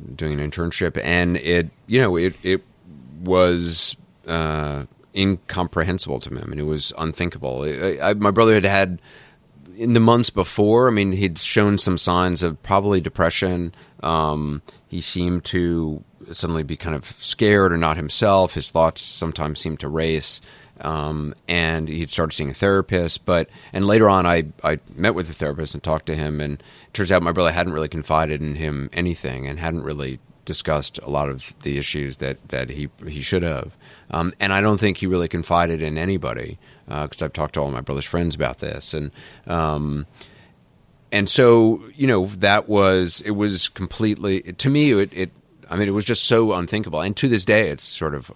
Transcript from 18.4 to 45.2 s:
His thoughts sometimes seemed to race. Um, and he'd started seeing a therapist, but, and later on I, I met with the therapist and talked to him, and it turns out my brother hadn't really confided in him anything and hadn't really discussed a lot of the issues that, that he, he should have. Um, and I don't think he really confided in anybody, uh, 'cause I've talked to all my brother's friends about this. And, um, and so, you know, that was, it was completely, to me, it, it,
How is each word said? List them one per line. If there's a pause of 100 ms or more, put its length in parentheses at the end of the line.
His
thoughts
sometimes
seemed
to
race. (420)
Um, (140)
and
he'd
started
seeing
a
therapist,
but, (240)
and
later
on
I, (180)
I (160)
met
with
the
therapist
and
talked
to
him,
and
it
turns
out
my
brother
hadn't
really
confided
in
him
anything
and
hadn't
really (260)
discussed
a
lot
of
the
issues
that,
that
he, (180)
he
should
have. (360)
Um,
and
I
don't
think
he
really
confided
in
anybody, (300)
uh,
'cause
I've
talked
to
all
my
brother's
friends
about
this.
And, (340)
um, (1080)
and
so, (100)
you
know,
that
was,
it
was
completely,
to
me,
it,
it, (400)